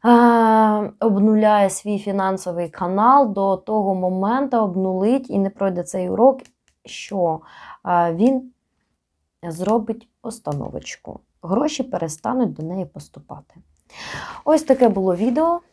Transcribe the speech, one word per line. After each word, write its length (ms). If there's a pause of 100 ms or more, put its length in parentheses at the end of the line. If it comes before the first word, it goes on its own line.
е, 920
обнуляє 680
свій 300
фінансовий 720
канал, 640
до 240
того 380
моменту 600
обнулить 720
і 100
не 100
пройде 340
цей 260
урок, 300 (460)
що, 540 (460)
е, 280
він 380 (920)
зробить 680 (120)
остановочку. 1000 (220)
Гроші 420
перестануть 680
до 100
неї 220
поступати. 680 (920)
Ось 180
таке 260
було 260
відео. 460 (120)